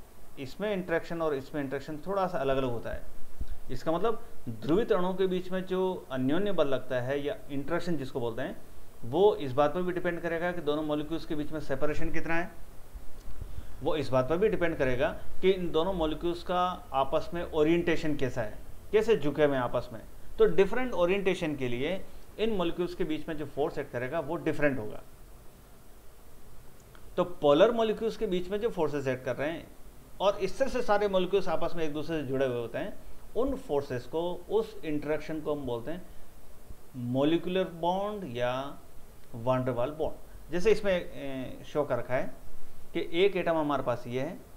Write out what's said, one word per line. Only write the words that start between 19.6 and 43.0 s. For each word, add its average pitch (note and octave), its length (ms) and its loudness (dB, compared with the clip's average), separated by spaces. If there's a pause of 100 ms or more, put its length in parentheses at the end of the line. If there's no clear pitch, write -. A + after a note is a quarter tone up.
आपस A#2+ 300 -2
में। G#2+ 80 -10 (360)
तो A3+ 80 8
different G3+ 480 6
orientation F3 640 2
के B2+ 120 -2
लिए C#3 340 0 (380)
इन A3 160 2
molecules F3 400 0
के F#3+ 80 -2
बीच D#3 240 -2
में D#3+ 100 -2
जो D3 80 -4
force D3 320 -2
एक्ट C#3+ 140 -4
करेगा C3 280 -4
वो D#3 180 -4
different C#3+ 420 2
होगा। G#2 220 -6 (2250)
तो F3+ 60 4
polar F3 480 6
molecules A3 460 0
के A3 100 -2
बीच F3+ 220 -2
में G#3 100 -2
जो A3+ 100 -2
forces C#3+ 380 -2
एक्ट B2+ 180 -2
कर B2+ 100 -2
रहे C#3 160 -4
हैं D#3+ 160 -10 (540)
और G3 160 4
इस F#3 220 -2
तरह C4+ 100 2
से B3 120 0
सारे G#3 260 4
molecules F#3+ 400 2
आपस E3 280 4
में E3+ 80 2
एक D3+ 100 2
दूसरे D#3 280 -2
से C3 60 -6
जुड़े C3 180 2
हुए B2 120 0
होते A#2 200 -4
हैं, F3+ 160 -4 (420)
उन C4 220 2
forces C#3 480 -2
को, E3+ 280 -4 (160)
उस G#3+ 260 0 (100)
interaction D3+ 560 -2
को D#3 140 -2
हम C#3+ 100 -6
बोलते A#2+ 260 -4
हैं F3+ 140 -6 (920)
molecular D#3+ 720 0 (100)
bond F#3 580 -2
या B2+ 420 -2 (560)
van B2+ 280 2
der B2+ 120 -2
Waal A#2+ 140 0
बॉन्ड। - 600 -6
जैसे F3+ 200 6
इसमें, G3+ 220 2
ए, C3+ 720 -6
शो D3 180 0
कर C#3 140 -2
रखा A#2+ 180 -2
है D#3 200 0 (580)
कि E3+ 60 -2 (260)